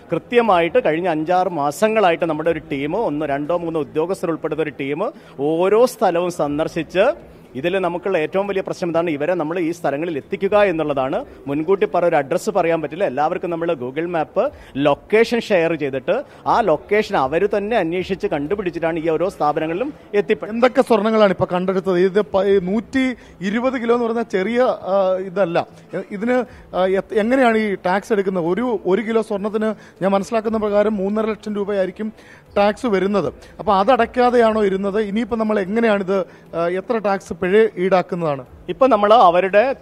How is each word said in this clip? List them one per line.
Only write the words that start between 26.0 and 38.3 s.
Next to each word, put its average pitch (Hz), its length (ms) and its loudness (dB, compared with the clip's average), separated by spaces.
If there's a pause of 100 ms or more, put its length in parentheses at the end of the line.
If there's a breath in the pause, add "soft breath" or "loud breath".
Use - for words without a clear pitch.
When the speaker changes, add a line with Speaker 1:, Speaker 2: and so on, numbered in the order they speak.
Speaker 2:
ഇതിന്, 233 340 -2 (300 loud breath)
ആ, 180 100 2
എത്-, 190 280 -2
എങ്ങനെയാണ് 226 440 2
ഈ 208 180 -2
ടാക്സ് 190 380 -2
എടുക്കുന്നത്? 190 320 -2
ഒരു, 202 400 -2
ഒരു 190 160 2
കിലോ 226 200 0
സ്വർണ്ണത്തിന് 214 520 -4 (280 loud breath)
ഞാൻ 190 100 2
മനസ്സിലാക്കുന്ന 214 460 -2
പ്രകാരം 208 380 2
മൂന്നര 208 300 -2
ലക്ഷം 214 300 -6
രൂപയായിരിക്കും 202 580 -4 (440 loud breath)
ടാക്സ് 208 280 2
വരുന്നത്. 196 480 0 (260 loud breath)
അപ്പോൾ 190 200 2
അതടയ്ക്കാതെയാണോ 233 880 2
ഇരുന്നത്? 196 360 -2
ഇനിയിപ്പോൾ 214 340 -2
നമ്മൾ 214 240 0
എങ്ങനെയാണിത്, 196 600 0 (360 loud breath)
ആ, 170 120 0
എത്ര 185 300 -2
ടാക്സ് 196 440 -2
പിഴ 202 260 4 (100)
ഈടാക്കുന്നതാണ്? 175 680 0 (240)